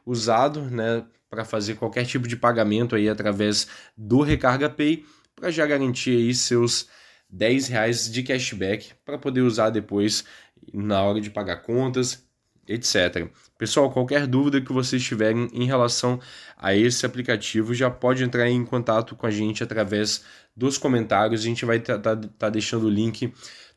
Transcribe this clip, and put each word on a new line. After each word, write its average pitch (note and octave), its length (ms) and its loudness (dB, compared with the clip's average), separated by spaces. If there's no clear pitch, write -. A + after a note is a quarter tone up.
usado, B2 580 0
né, A#2 420 -2
pra A2 160 -6
fazer G#2+ 300 -4
qualquer A2+ 320 -4
tipo B2 200 -2
de A#2 100 -6
pagamento A#2 600 2
aí G#2 100 2
através G#2 640 0
do A2 280 2
Recarga C#3+ 480 2
Pay, D3+ 340 0
pra - 140 -6
já D#3 160 0
garantir C3 500 0
aí A#2+ 180 2
seus A#2+ 540 0
dez A#2+ 400 0
reais A#2 420 -2
de B2 120 -4
cashback A2+ 680 -4
pra C#3+ 140 -10
poder B2+ 240 0
usar A2 260 4
depois G#2 560 0
na G2+ 300 0
hora G2+ 180 2
de G#2 80 -6
pagar G2 280 -6
contas, B2+ 680 -2
et G#2+ 180 -6
cetera. F2 460 0
Pessoal, C3 340 2
qualquer C3 360 2
dúvida C3+ 340 2
que B2+ 120 -6
vocês B2+ 300 0
tiverem A2+ 520 0
em B2 100 -2
relação B2 560 2
a G2 220 2
esse A#2+ 300 2
aplicativo, A#2 680 -2
já B2 180 0
pode B2+ 320 0
entrar B2 260 2
em B2 140 2
contato A#2 540 -2
com - 100 -6
a A2+ 40 0
gente G#2+ 340 -2
através G#2+ 580 -2
dos C3 220 -2
comentários. A2 640 2
A A2 40 -6
gente A#2 200 -2
vai A#2 160 2
tá, A#2 180 -4
tá, A2 160 0
tá G#2+ 360 -6
deixando A2 340 -2
o A2 60 2
link A2 420 0